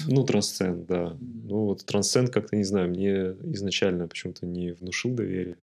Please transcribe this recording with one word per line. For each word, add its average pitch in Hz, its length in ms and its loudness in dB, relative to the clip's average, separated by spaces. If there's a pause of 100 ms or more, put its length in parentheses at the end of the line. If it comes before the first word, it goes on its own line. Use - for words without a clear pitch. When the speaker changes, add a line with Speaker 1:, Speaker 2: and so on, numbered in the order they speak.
Speaker 1:
Ну, 135 200 6
трансценд, 92 640 0
да. 87 340 0
Speaker 2:
Мгм. 117 260 -10
Speaker 1:
Ну, 104 200 0
вот - 180 -2
трансценд 120 440 2
как-то, 107 280 0
не 104 80 4
знаю, 92 240 2
мне 98 240 0 (400)
изначально 92 560 0
почему-то - 360 -10
не 87 280 -4
внушил 90 420 -4
доверия. 92 400 -2 (100)